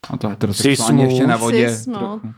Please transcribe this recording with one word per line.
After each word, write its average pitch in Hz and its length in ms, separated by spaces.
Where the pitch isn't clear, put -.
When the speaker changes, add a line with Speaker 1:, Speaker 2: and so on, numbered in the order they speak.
Speaker 1:
A - 80
to 110 120
heterosexuální 120 720
Speaker 2:
Cis 131 80
Speaker 1:
ještě 127 160
na 123 80
Speaker 2:
muž. - 60
Speaker 1:
vodě 117 280
Speaker 3:
Cis, 113 180
no, 220 120
Speaker 1:
trochu. 202 280